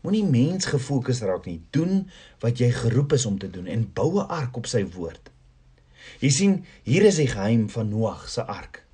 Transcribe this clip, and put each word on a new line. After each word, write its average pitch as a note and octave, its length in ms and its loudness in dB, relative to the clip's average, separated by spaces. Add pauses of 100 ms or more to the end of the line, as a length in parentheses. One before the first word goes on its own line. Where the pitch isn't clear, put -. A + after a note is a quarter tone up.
Moenie G3+ 200 0
mens D#3 440 2
gefokus B2+ 560 -2
raak F#2 240 -4
nie. E2+ 80 -8 (160)
Doen F#3+ 320 2 (380)
wat A#2+ 180 0
jy A#2+ 140 4
geroep C3 420 2
is A#2+ 80 0
om G2+ 160 -2
te F#2+ 80 -8
doen F2+ 180 -10
en G#2+ 260 -2
bou E3+ 280 0
'n - 80 -6
ark C3+ 280 -4
op A2+ 100 -10
sy G#2 180 0
woord. E2+ 460 -12 (920)
Jy C3+ 80 4
sien, F#3 360 2 (180)
hier D#3+ 200 4
is G3+ 120 8
die D3+ 120 2
geheim A2 420 2
van G#2+ 200 -4
Noag G#2+ 400 -4
se - 160 -6
ark. - 480 -12